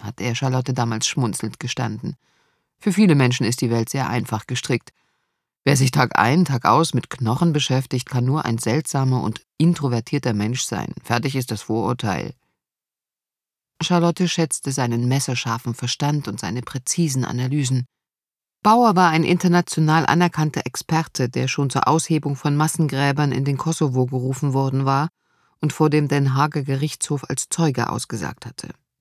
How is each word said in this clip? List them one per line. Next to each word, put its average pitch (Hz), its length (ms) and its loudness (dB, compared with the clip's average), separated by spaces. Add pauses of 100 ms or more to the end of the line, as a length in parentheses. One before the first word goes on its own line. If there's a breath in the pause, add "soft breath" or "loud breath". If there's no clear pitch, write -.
hat - 180 -12
er 117 140 -4
Charlotte 131 400 -2
damals 117 340 -2
schmunzelnd 110 500 -4
gestanden. 117 580 -6 (640)
"Für 202 140 0
viele 185 220 6
Menschen 127 300 2
ist 113 160 -2
die 120 100 0
Welt 117 180 0
sehr 135 200 -4
einfach 107 380 -4
gestrickt. - 460 -4 (720)
Wer 143 120 4
sich 131 160 2
Tag 131 260 2
ein, 147 260 4
Tag 135 200 0
aus 139 280 4
mit 120 160 -2
Knochen 139 440 0
beschäftigt, 131 560 -2
kann 123 160 0
nur 143 200 0
ein 113 140 -2
seltsamer 131 640 0
und - 200 -6 (160)
introvertierter 139 760 0
Mensch 107 300 -2
sein. - 300 -6 (100)
Fertig 123 340 -2
ist 127 140 -4
das 107 120 -8
Vorurteil." 110 720 -4 (1500)
Charlotte 170 480 4
schätzte 156 440 -2
seinen 120 360 0
messerscharfen 120 680 -2
Verstand 143 540 -2
und 107 120 -8
seine 110 220 -6
präzisen 131 640 -2
Analysen. 127 640 -2 (760)
Bauer 220 320 6
war 180 160 6
ein 160 140 4
international 170 800 2
anerkannter 160 580 2
Experte, - 640 -4
der 127 200 -2
schon 139 200 -2
zur - 200 2
Aushebung 147 480 0
von 147 200 0
Massengräbern 143 760 2
in 139 120 -2
den 139 120 0
Kosovo 131 500 0
gerufen 131 460 -2
worden 135 320 0
war 139 240 0 (520)
und 151 120 -2
vor 151 180 4
dem 147 160 4
Den 139 280 2
Haager 147 280 0
Gerichtshof 139 640 -4
als - 200 -6
Zeuge 143 420 0
ausgesagt - 560 -8
hatte. - 220 -14 (320)